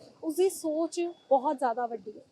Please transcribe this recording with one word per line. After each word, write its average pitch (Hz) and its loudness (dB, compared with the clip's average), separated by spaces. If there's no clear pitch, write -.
ਉਸ 320 -2
ਦੀ 370 4
ਸੋਚ 320 -2
ਬਹੁਤ 269 4
ਜ਼ਿਆਦਾ 240 0
ਵੱਡੀ 220 -10
ਹੈ। - -18